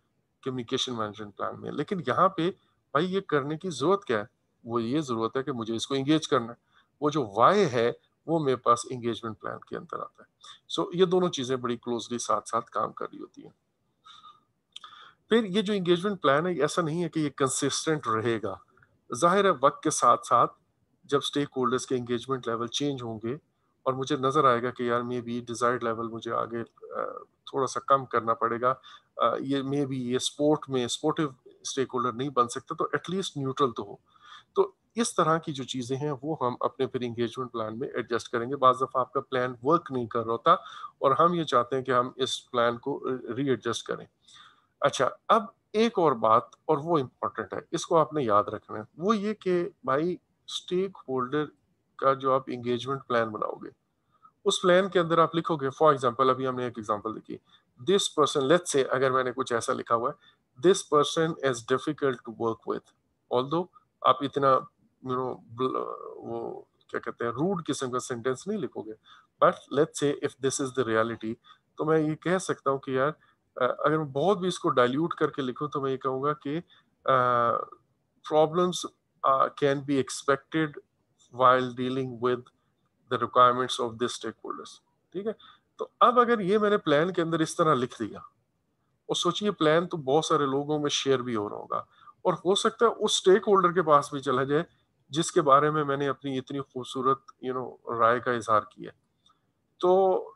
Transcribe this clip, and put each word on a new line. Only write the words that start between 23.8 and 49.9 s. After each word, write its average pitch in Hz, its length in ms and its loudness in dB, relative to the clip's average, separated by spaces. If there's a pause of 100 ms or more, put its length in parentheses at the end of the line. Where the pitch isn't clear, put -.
और 131 80 0
मुझे 135 220 -4
नजर 135 300 2
आएगा 120 240 2
कि 120 200 -4
यार, 120 120 0
maybe 120 400 -6
desired 120 360 -2
level 113 320 -4
मुझे 113 200 -10
आगे, 117 320 -4 (380)
अ, - 240 -8 (300)
थोड़ा 135 120 -2
सा 120 220 -6
कम 135 160 4
करना 117 300 0
पड़ेगा, 117 460 -2 (420)
अ, 117 180 2
ये 139 220 -2
maybe 139 300 -2
ये 123 260 -2
sport 147 420 0 (100)
में 123 180 0
sportive 151 460 -2 (140)
stakeholder 123 640 -4
नहीं 131 180 -4
बन 123 160 2
सकता, 131 280 -8
तो 160 220 -2
at - 140 -6
least 185 280 -4
neutral 135 320 0
तो 110 120 -10
हो। 101 180 -14 (560)
तो - 200 2 (200)
इस 226 200 -2
तरह 160 220 4
की 165 140 -8
जो 131 120 -8
चीजें 127 320 -6
हैं, 147 160 -4
वो 139 300 -6
हम 123 220 -2
अपने 127 220 -2
फिर 120 180 -6
engagement 120 480 -6
plan 113 260 -8
में 139 100 -6
adjust 117 440 -6
करेंगे। 123 240 -4
बाज़ 131 200 6
दफा 131 240 -2
आपका 127 200 -2
plan 123 440 -4
work 165 280 4
नहीं 123 140 -2
कर 117 140 -4
रहा 113 100 -4
होता 165 340 4 (380)
और 139 100 6
हम 165 220 4
ये 170 100 0
चाहते 127 320 2
हैं 131 80 -2
कि 131 80 0
हम 123 260 2
इस 127 200 -2
plan 117 400 0
को, 139 200 -6
अ, 131 200 -4 (120)
रीएडजस्ट 120 560 -2
करें। - 220 -8 (760)
अच्छा, 135 340 0 (140)
अब 208 240 2 (200)
एक 220 240 2
और 156 160 4
बात, 113 360 4 (180)
और 156 100 4
वो 165 200 0
इंपॉर्टेंट - 560 -6
है, - 180 -8
इसको 170 240 0
आपने 151 280 2
याद 104 240 4
रखना 104 300 -10
है, 107 80 -10 (120)
वो 196 160 2
ये 208 200 -4
कि 180 400 -2 (120)
भाई, 160 340 -2 (260)